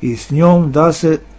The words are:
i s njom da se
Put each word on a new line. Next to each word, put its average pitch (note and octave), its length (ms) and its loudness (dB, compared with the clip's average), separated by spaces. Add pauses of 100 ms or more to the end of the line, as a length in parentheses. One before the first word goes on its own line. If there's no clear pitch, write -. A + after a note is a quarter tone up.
i A#2+ 160 -6
s - 140 -16
njom E3 420 2
da D#3+ 200 2
se D#3+ 260 -2 (200)